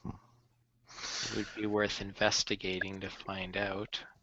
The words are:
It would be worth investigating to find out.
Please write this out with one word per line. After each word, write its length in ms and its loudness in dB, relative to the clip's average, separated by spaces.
It 80 -2
would 240 -2
be 140 -2
worth 340 4
investigating 1000 2
to 100 -6
find 440 -6
out. 480 -2